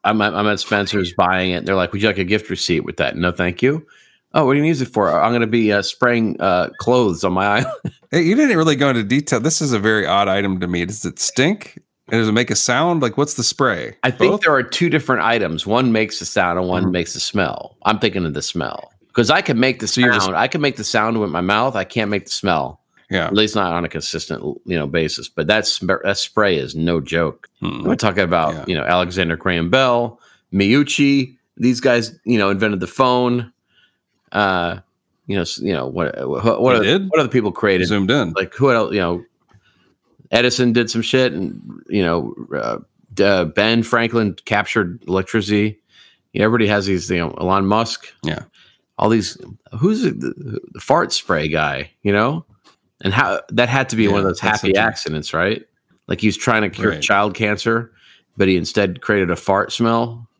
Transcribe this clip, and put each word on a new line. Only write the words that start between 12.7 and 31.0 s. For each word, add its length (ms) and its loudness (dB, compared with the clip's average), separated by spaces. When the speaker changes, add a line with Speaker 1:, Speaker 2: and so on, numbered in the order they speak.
Speaker 2:
Like, 160 -2
what's 180 -2
the 100 -4
spray? 580 -2
Speaker 1:
I 80 2
think 220 2
Speaker 2:
Both? 100 -2
Speaker 1:
there 120 2
are 100 2
two 260 0
different 320 0
items. 460 0
One 240 2
makes 280 -2
a 60 -8
sound 320 0
and 100 -2
one 140 0
Speaker 2:
Mm-hmm. 100 0
Speaker 1:
makes 220 -2
a 60 -8
smell. 640 -4
I'm 160 2
thinking 260 0
of 80 -4
the 80 -6
smell. 500 -8
'Cause 180 2
I 100 4
can 200 -2
make 180 0
the 80 -6
Speaker 2:
So 140 -2
you're 140 4
just 120 2
Speaker 1:
sound. 100 -2
I 120 2
can 120 -4
make 160 0
the 80 -8
sound 360 0
with 100 -2
my 120 -2
mouth. 340 0
I 80 -2
can't 260 -4
make 140 -2
the 80 -16
smell. 480 -2
Speaker 2:
Yeah. 160 0
Speaker 1:
At 80 -4
least 200 2
not 200 0
on 100 -2
a 60 -6
consistent, 520 -8
you 140 -4
know, 80 -2
basis. 420 -4
But 200 -4
that 180 2
sm-, 240 -4
that 140 0
spray 400 0
is 180 -4
no 240 0
joke. 480 -4
Speaker 2:
Hmm. 220 -6
Speaker 1:
We're 120 0
talking 280 0
about, 320 0
Speaker 2:
Yeah. 140 -10
Speaker 1:
you 60 -2
know, 100 -4
Alexander 520 0
Graham 320 -2
Bell, 500 0
Miyuchi. 840 2